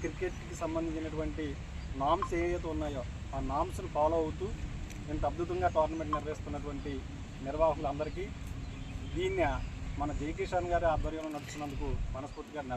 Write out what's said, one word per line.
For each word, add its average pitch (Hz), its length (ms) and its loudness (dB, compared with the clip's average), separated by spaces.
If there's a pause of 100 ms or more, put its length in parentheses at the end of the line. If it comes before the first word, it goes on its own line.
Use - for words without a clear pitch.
క్రికెట్కి 170 600 -2
సంబంధించినటువంటి 156 840 0 (560)
నామ్స్ 156 380 4
ఏవైతే 175 340 2
ఉన్నాయో, 143 280 0 (340)
ఆ - 20 0 (140)
నామ్స్ను - 420 0
ఫాలో 156 300 6
అవుతూ 156 240 -2 (640)
ఇంత 156 180 0
అద్భుతంగా 175 480 2
టోర్నమెంట్ 156 380 2
నిర్వహిస్తున్నటువంటి 143 760 -4 (540)
నిర్వాహకులందరికీ, 151 800 2 (880)
దీన్ని 180 340 2 (540)
మన 147 80 2 (100)
జై 151 180 0
కిషన్ 180 360 0
గారి 170 200 6
ఆధ్వర్యంలో 156 420 0
నడుస్తున్నందుకు 143 540 -4 (260)
మనస్ఫూర్తిగా 143 460 -6 (140)